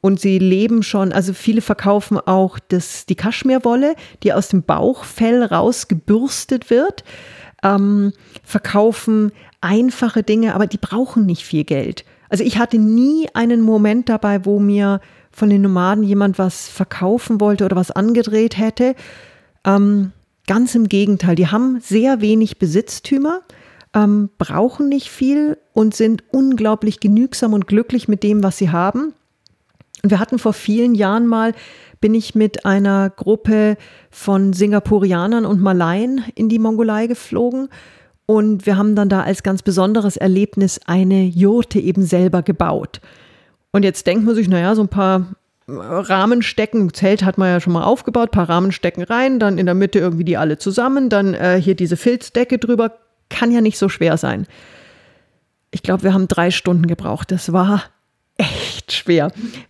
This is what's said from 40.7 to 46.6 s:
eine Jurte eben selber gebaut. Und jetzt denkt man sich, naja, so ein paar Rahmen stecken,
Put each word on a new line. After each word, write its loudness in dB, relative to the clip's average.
eine 2
Jurte 2
eben 0
selber 2
gebaut. -4
Und 2
jetzt -2
denkt 2
man 2
sich, 2
naja, 2
so 2
ein 0
paar 0
Rahmen -2
stecken, -2